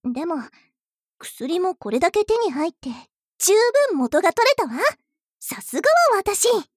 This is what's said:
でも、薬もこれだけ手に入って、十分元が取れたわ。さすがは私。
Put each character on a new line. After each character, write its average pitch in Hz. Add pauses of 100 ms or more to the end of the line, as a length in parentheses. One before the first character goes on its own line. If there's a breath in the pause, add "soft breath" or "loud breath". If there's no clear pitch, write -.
で 254
も、 330 (800 soft breath)
薬 330
も 370
こ -
れ 233
だ 349
け 415
手 440
に 440
入 302
っ -
て、 - (500)
十 370 (360)
分 330
元 254
が 349
取 480
れ 554
た 370
わ。 220 (680)
さ -
す -
が - (240)
は 403
私。 403 (280)